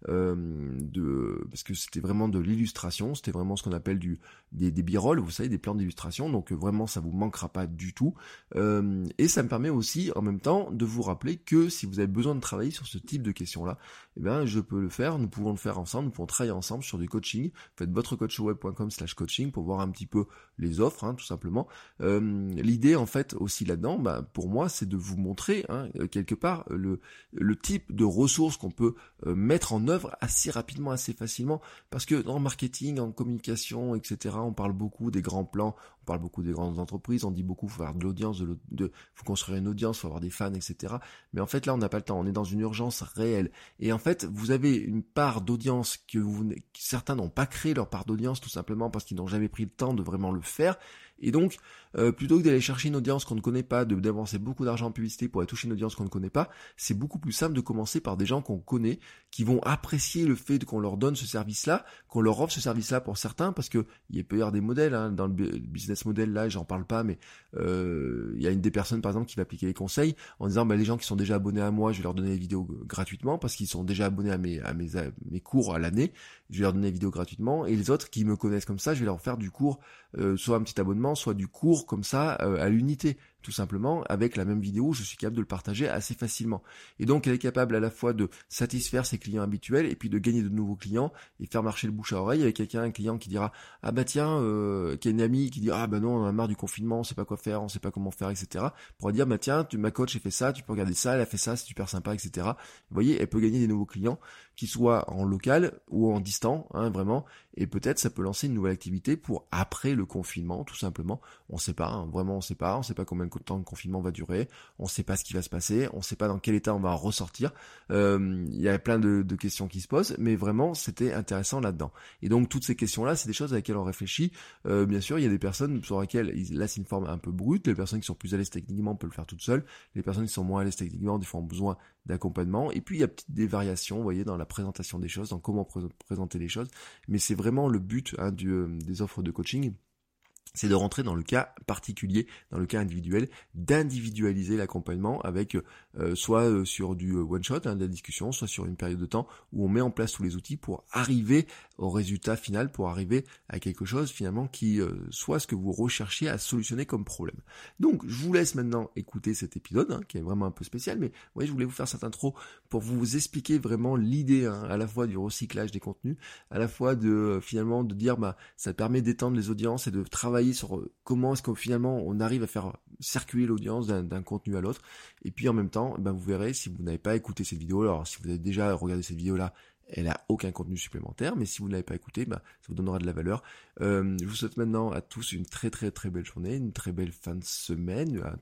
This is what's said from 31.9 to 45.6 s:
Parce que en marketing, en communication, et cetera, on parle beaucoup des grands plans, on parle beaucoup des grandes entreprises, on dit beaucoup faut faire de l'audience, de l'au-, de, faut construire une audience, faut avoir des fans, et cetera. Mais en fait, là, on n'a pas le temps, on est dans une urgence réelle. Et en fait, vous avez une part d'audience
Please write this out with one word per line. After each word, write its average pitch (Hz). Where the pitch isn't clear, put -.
Parce 135
que 147
en 135
marketing, 139
en 117
communication, 120
et 110
cetera, 104
on 117
parle 101
beaucoup 107
des 98
grands 92
plans, 107
on -
parle 85
beaucoup 87
des 85
grandes 85
entreprises, 101
on 98
dit 90
beaucoup 92
faut 92
faire 76
de 87
l'audience, 95
de 90
l'au-, 85
de, 90
faut -
construire 98
une 95
audience, 110
faut -
avoir 80
des 90
fans, 98
et 95
cetera. 104
Mais 95
en 104
fait, 135
là, 131
on -
n'a 107
pas 104
le 101
temps, 98
on 90
est 98
dans 104
une 101
urgence 113
réelle. 104
Et 113
en 110
fait, 170
vous 107
avez 135
une 107
part 131
d'audience 120